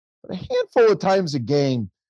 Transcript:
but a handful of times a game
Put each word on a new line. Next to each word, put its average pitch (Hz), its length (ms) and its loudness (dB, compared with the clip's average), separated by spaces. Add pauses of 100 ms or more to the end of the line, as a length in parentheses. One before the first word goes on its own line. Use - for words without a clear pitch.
(220)
but - 100 -14
a 185 40 -6
handful 254 560 2
of 196 60 -2
times 185 360 0
a 147 40 -2
game 131 520 -2 (200)